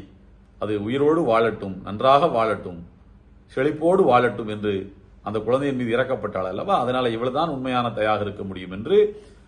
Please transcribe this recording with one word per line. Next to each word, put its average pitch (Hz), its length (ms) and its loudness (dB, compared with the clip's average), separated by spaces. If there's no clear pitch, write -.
அது 104 120 -4
உயிரோடு 147 420 2
வாழட்டும், 107 460 0
நன்றாக 131 420 4
வாழட்டும், 101 520 -2
செழிப்போடு 160 500 2
வாழட்டும் 117 520 2
என்று 104 180 -4
அந்த 107 160 -6
குழந்தையின் 131 400 -2
மீது 117 160 0
இறக்கப்பட்டாள் 104 560 0
அல்லவா, 151 320 0
அதனால 127 260 0
இவள் 123 300 -2
தான் 160 160 -2
உண்மையான 127 420 -2
தாயாக 107 300 0
இருக்க 98 160 -8
முடியும் 92 340 -10
என்று 151 200 2